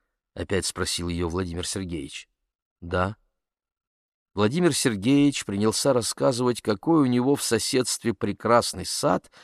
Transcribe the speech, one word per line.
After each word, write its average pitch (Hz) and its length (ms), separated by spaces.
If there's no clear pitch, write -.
опять 90 320
спросил 87 420
ее 85 220
Владимир 90 360
Сергеевич. 85 640
"Да". 92 360
Владимир 139 380
Сергеевич 135 720
принялся 107 480
рассказывать, 123 680
какой 151 400
у 135 40
него 123 300
в - 60
соседстве 117 720
прекрасный 107 720
сад - 460